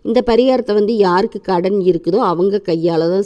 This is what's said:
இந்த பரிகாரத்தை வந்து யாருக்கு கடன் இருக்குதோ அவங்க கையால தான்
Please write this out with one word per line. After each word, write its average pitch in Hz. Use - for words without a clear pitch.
இந்த 233
பரிகாரத்தை 247
வந்து 208
யாருக்கு 196
கடன் 190
இருக்குதோ 175
அவங்க 196
கையால 165
தான் 175